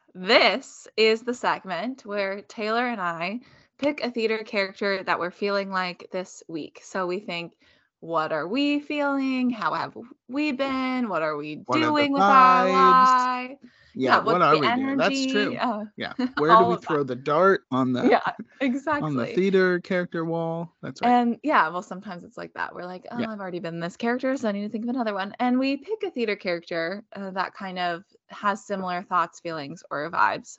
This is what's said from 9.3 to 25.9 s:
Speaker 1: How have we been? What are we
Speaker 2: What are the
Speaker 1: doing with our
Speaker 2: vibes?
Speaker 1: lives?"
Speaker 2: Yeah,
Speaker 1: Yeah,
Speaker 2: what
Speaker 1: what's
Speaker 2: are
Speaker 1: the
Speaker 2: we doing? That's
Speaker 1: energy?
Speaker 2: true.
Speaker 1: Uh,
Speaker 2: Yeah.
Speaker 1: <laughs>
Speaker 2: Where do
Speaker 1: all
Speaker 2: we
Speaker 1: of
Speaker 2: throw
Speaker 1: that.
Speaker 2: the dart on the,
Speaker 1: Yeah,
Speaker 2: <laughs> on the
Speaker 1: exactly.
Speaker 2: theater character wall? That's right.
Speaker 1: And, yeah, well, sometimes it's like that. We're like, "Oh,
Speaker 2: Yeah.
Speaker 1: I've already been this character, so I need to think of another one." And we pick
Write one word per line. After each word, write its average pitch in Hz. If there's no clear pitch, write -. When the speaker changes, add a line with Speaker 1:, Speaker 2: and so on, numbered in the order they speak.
Speaker 1:
How 190
have 156
we 294
been? 254
What 165
are 151
we 151
Speaker 2:
What 269
are -
the 311
Speaker 1:
doing 294
with 226
our 254
Speaker 2:
vibes? 190
Speaker 1:
lives?" 254
Speaker 2:
Yeah, 254
Speaker 1:
Yeah, 214
Speaker 2:
what -
Speaker 1:
what's 175
Speaker 2:
are 147
Speaker 1:
the 151
Speaker 2:
we 143
doing? 247
That's 175
Speaker 1:
energy? 262
Speaker 2:
true. 208
Speaker 1:
Uh, 214
Speaker 2:
Yeah. -
Speaker 1:
<laughs> 254
Speaker 2:
Where 151
do -
Speaker 1:
all -
Speaker 2:
we 175
Speaker 1:
of -
Speaker 2:
throw 156
Speaker 1:
that. 143
Speaker 2:
the 127
dart 156
on 127
the, 123
Speaker 1:
Yeah, -
Speaker 2:
<laughs> -
on 180
the 262
Speaker 1:
exactly. 277
Speaker 2:
theater 185
character 175
wall? 165
That's 143
right. 240
Speaker 1:
And, 240
yeah, 220
well, 175
sometimes 185
it's -
like -
that. -
We're 175
like, 180
"Oh, 240
Speaker 2:
Yeah. 233
Speaker 1:
I've 208
already 180
been 170
this 170
character, 254
so 233
I -
need 202
to 214
think 214
of 240
another 240
one." 196
And 247
we 269
pick 415